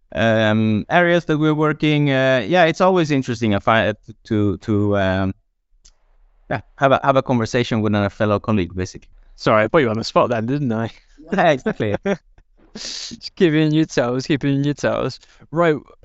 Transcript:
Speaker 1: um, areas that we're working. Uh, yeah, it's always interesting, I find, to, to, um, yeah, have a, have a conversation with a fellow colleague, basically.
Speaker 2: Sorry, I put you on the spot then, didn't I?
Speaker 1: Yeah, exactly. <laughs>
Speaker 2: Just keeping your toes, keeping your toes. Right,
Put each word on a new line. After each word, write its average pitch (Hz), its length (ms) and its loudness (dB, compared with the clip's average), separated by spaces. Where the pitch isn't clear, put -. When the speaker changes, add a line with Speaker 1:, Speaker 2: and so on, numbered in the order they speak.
Speaker 1:
um, 110 760 2
areas 175 380 2
that 156 120 -2
we're 151 160 2
working. 151 560 0
Uh, 131 360 0
yeah, 175 180 4
it's 160 160 0
always 185 300 2
interesting, 117 440 0
I 98 60 0
find, 107 360 2
to, 104 340 -2
to, 104 380 -2
um, 95 380 -2
yeah, - 120 -6
have 139 160 2
a, 120 120 2
have 139 120 2
a 131 60 2
conversation 120 580 -2
with 104 140 0
a 101 160 0
fellow 104 300 0
colleague, 92 340 -2
basically. 90 360 -10
Speaker 2:
Sorry, 110 280 2
I 110 40 -2
put 160 140 2
you 117 80 0
on 110 80 -2
the 113 60 -6
spot 120 260 0
then, 113 160 -2
didn't 135 260 -2
I? 113 180 -4
Speaker 1:
Yeah, 180 180 2
exactly. 131 500 -2
<laughs> - 160 -4
Speaker 2:
Just - 600 -14
keeping 156 380 2
your 156 140 2
toes, 127 400 -2
keeping 139 360 0
your 143 120 -2
toes. 117 440 -4
Right, 156 260 0